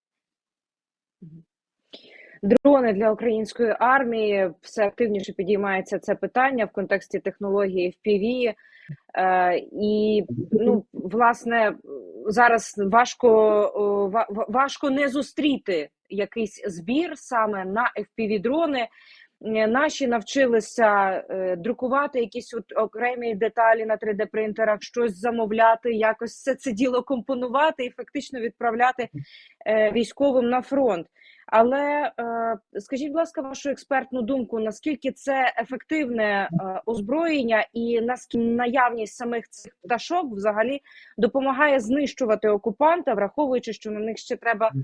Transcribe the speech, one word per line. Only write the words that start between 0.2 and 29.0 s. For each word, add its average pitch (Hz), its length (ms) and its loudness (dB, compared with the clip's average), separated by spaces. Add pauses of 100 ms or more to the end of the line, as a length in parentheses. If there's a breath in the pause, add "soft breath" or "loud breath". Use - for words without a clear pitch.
Дрони 247 500 6
для 214 180 2
української 220 680 -2
армії, 220 720 2 (100)
все - 260 -2
активніше 202 460 -2
підіймається 190 680 -2
це 202 160 -4
питання 247 500 0
в - 80 -6
контексті 196 460 -2
технології 196 680 -2
F 208 220 -4
P 208 100 4
V. 240 340 0 (600 loud breath)
Е, 185 420 2 (160)
і, 214 520 0 (280)
ну, 214 400 2
власне, 233 840 0 (520)
зараз 233 520 2
важко, 226 520 4 (440)
о, 202 340 0
ва-, 214 220 0
ва-, 208 180 -4
важко 269 420 0
не 277 180 0
зустріти 233 800 -2 (220)
якийсь 202 560 -6
збір 240 520 -4
саме 214 460 -2
на 214 320 -2
F 208 100 -6 (120)
P 220 100 -2
V-дрони. 247 600 -2 (540 soft breath)
Е, 220 240 0
наші 277 400 0
навчилися, 220 1040 2 (200)
е, 185 260 -2
друкувати 254 640 -2
якісь 233 340 -8
от 226 100 -8 (120)
окремі 233 580 -2
деталі 226 520 2
на 220 100 0
три 214 180 -4
Д 202 120 -2
принтерах, 214 560 -2
щось 233 360 -4
замовляти, 226 720 2
якось 220 400 -2
все - 220 -4
це - 180 -6
діло 247 300 0
компонувати 262 840 -2
і - 60 -6
фактично 254 500 -10
відправляти, 233 680 0 (580 loud breath)